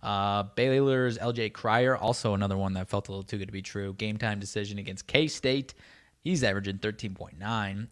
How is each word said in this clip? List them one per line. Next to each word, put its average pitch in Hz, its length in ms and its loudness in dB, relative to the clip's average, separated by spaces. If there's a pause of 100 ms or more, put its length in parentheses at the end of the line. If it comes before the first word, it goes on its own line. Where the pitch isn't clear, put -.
Uh, 101 400 2 (140)
Baylor's 131 600 4
L 120 160 -2
J 117 160 0
Cryer, 120 480 2
also 110 380 2
another 98 220 2
one 95 160 0
that 92 160 -4
felt 101 180 0
a 98 60 -10
little 98 100 -6
too 104 160 -6
good 95 80 -6
to 92 60 -12
be 95 100 -8
true. 98 300 -6
Game 107 240 -4
time 107 240 -2
decision 101 400 -4
against 98 260 -10
K-State. 139 680 2 (500)
He's 165 180 2
averaging 98 360 2
thirteen 107 360 -4
point 85 240 -12
nine. 104 540 -2